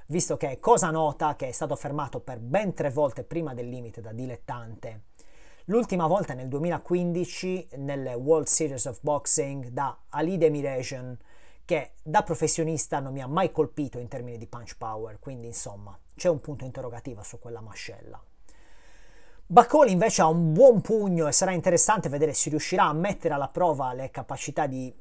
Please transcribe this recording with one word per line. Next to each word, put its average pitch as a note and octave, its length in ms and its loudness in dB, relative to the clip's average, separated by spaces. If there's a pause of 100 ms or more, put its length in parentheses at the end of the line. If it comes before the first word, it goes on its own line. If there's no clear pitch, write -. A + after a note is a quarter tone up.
visto D#3 300 0
che C#3+ 140 -4
è B2+ 80 -8
cosa G#3+ 300 6
nota D#3 460 0
che C3+ 140 -6
è - 20 -8
stato C3+ 240 -4
fermato C#3 460 -6
per C3 180 -10
ben E3 340 0
tre D3 180 -2
volte C#3 320 0
prima D#3 300 -6
del A#2+ 140 -8
limite A#2+ 320 -10
da A2 140 -12
dilettante. A#2 880 -10 (640)
L'ultima F#3 420 2
volta F3 260 0
nel B2+ 140 -8
duemilaquindici F3 1300 -2
nelle C#3 380 -6
World C#3 340 2
Series C#3 380 2
of B2+ 160 -6
Boxing C#3 640 0
da B2+ 300 -4 (120)
Ali D#3+ 280 -2
Demirejian, C3+ 800 0 (460)
che D3+ 380 -2
da D#3+ 220 0
professionista D#3 760 0
non C3+ 140 -6
mi C3+ 80 -8
ha B2+ 60 -10
mai E3 240 0
colpito C#3+ 480 -2
in A#2+ 80 -10
termini A#2+ 300 -10
di A2 100 -12
punch A#2+ 300 -14
power, A2 420 -8
quindi B2 280 -12
insomma G2+ 500 -10 (180)
c'è - 140 2
un D#3 100 4
punto C#3 240 -8
interrogativo A#2+ 580 -10
su - 160 -14
quella A#2 240 -12
mascella. G#2+ 600 -14 (1300)
Bakoli A#3 400 10
invece F#3+ 300 4
ha E3 60 8
un D#3+ 260 4
buon A3+ 260 10
pugno F#3+ 480 2
e C#3+ 40 -2
sarà F#3 220 4
interessante F3+ 540 4
vedere C#3+ 260 0
se - 180 -2
riuscirà F3 320 2
a D#3 100 2
mettere E3+ 400 -2
alla C#3 140 -2
prova C#3 460 0
le C3 180 -8
capacità C#3 560 -4
di, C3 340 -8